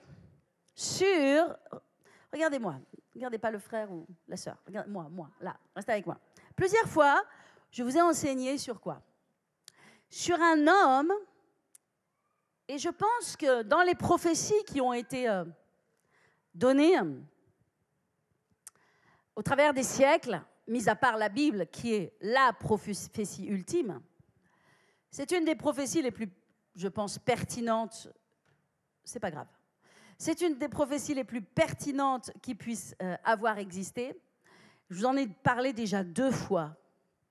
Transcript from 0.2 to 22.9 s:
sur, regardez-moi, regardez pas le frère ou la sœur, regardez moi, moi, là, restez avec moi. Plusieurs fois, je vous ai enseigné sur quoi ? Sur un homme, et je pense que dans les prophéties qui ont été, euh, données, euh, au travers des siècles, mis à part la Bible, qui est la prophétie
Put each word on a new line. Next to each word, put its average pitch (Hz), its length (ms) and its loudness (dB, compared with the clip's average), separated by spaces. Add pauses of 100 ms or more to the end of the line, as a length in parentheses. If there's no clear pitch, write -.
sur, 294 840 2 (760)
regardez-moi, 269 440 -2 (380)
regardez 233 240 -8
pas 226 140 -4
le 208 80 -10
frère 214 320 -10
ou 165 160 -14 (180)
la 180 100 -12
sœur, - 200 -12 (100)
regardez 196 240 -12
moi, 180 180 -10
moi, 160 200 -14 (120)
là, - 140 -12 (220)
restez 208 160 -6
avec 208 140 -2
moi. 170 120 -8 (380)
Plusieurs 381 320 2
fois, 294 340 4 (480)
je 240 140 -6
vous 254 120 -2
ai 339 60 6
enseigné 277 560 0
sur - 220 -10
quoi ? 156 220 -10 (1080)
Sur - 320 -2
un 320 260 6
homme, 320 460 6 (1500)
et 285 120 -8
je 302 100 -4
pense 427 480 -2
que 254 260 2
dans 285 200 4
les 359 120 4
prophéties 349 720 2
qui - 140 -4
ont 247 120 2
été, 247 360 -4
euh, 185 160 0 (1080)
données, 277 460 6
euh, 147 220 -2 (2250)
au 214 60 -8
travers 285 300 4
des 262 120 0
siècles, 262 580 2 (240)
mis 226 220 0
à 214 80 4
part 240 200 2
la 214 120 0
Bible, 208 400 0
qui 233 260 -4
est 190 260 -4
la 247 320 4
prophétie 202 960 -6